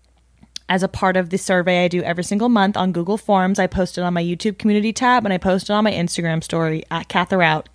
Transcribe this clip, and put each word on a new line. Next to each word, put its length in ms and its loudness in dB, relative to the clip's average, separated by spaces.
as 140 2
a 40 0
part 300 0
of 120 -2
the 80 -2
survey 480 2
I 20 2
do 160 -2
every 200 -4
single 260 0
month 280 2
on 140 0
Google 260 -2
Forms, 420 2
I 80 2
posted 360 -2
on 100 -2
my 100 -2
YouTube 340 -4
community 360 2
tab, 320 2
and 80 0
I 40 0
posted 340 0
on 120 2
my 80 2
Instagram 520 -2
story 460 -2
at 200 -8
Katherout, 640 2